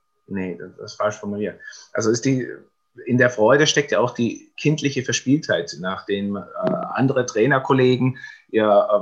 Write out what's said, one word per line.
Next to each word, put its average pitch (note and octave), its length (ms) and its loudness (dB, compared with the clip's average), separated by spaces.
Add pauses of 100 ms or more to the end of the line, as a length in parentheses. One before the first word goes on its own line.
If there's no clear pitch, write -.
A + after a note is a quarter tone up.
(280)
nee, F#2 300 -6
das, F#2 200 -16
das G#2 140 -16
ist - 60 -20
falsch G#2 180 -2
formuliert. G2+ 440 -8 (320)
Also A2 180 0
ist A#2+ 140 0
die, C3 220 0 (600)
in B2 120 2
der B2 120 6
Freude C3+ 360 4
steckt D3 240 0
ja F#2 100 2
auch B2 120 0
die - 440 -4
kindliche D3 460 -2
Verspieltheit, A#2+ 760 -2
nach F#2+ 260 -8
dem, G2+ 300 -4
äh, G2+ 40 -8 (540)
andere C3 320 0
Trainerkollegen B2+ 920 2 (320)
ja, G#2 380 4 (140)